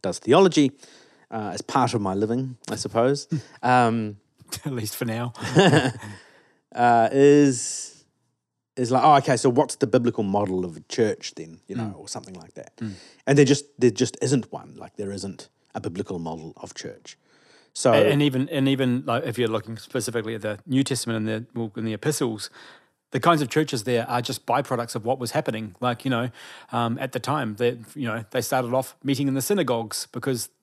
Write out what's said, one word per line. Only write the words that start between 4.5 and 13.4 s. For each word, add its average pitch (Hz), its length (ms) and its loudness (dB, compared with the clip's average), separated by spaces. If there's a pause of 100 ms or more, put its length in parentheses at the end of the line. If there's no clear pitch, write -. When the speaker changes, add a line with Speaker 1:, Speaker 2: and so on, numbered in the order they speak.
Speaker 2:
At 143 80 -6
least 110 220 -6
for 123 100 -6
now. 117 320 -6
Speaker 1:
<laughs> 143 540 4 (840)
uh, 120 360 4
is, 139 920 4 (720)
is 123 160 -2
like, 131 120 4
"Oh, 147 120 8
okay, 139 220 4
so 135 120 4
what's 127 260 2
the - 120 0
biblical 117 360 2
model 95 420 0
of 82 120 -10
a - 120 -16
church - 460 -2
then?" 82 320 -16
You 98 80 -12
know, 110 200 -6
Speaker 2:
Mm. - 40 -20
Speaker 1:
or - 80 -18
something 95 280 -14
like 82 200 -20
that. - 220 -18
Speaker 2:
Mm. 110 160 -10 (340)
Speaker 1:
And 139 100 6
there 143 80 8